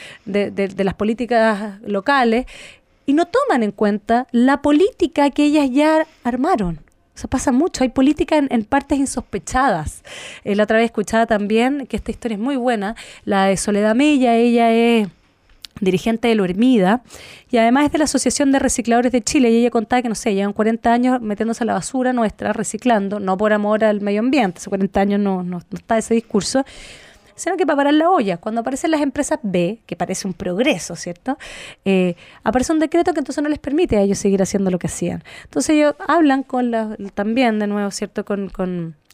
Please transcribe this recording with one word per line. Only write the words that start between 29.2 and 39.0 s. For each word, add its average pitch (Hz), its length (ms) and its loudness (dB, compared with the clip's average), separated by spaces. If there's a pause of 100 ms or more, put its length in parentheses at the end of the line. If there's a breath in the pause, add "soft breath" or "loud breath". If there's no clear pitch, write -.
B, 185 440 -2
que - 100 -10
parece 185 320 -6
un 180 60 -6
progreso, 185 640 -4
¿cierto? 254 400 -8 (480 loud breath)
Eh, 185 300 2 (280 loud breath)
aparece 254 300 0
un 320 60 2
decreto 339 340 0
que 330 60 -2
entonces 285 220 -6
no 294 60 -2
les 294 120 -2
permite 294 360 0
a 202 60 4
ellos 196 160 0
seguir 196 240 0
haciendo 190 300 0
lo 180 80 -2
que 175 80 -6
hacían. 170 360 -6 (220 loud breath)
Entonces 302 320 0
ellos 294 180 2 (100)
hablan 277 380 2
con 247 280 -4
la, 220 260 -4 (160)
también, 220 460 0
de 208 80 -2
nuevo, 202 240 -2
¿cierto? 202 340 -8
Con, 196 240 -6
con, 180 480 -6 (160)